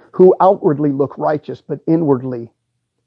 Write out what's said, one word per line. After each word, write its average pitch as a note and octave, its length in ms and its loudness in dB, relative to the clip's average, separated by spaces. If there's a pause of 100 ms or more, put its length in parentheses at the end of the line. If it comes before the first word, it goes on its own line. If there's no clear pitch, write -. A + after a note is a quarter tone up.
(120)
who F#3 300 4
outwardly D3+ 500 0
look C3+ 260 -4
righteous, D3 420 -6
but C#3+ 280 -12
inwardly C3 640 -2 (560)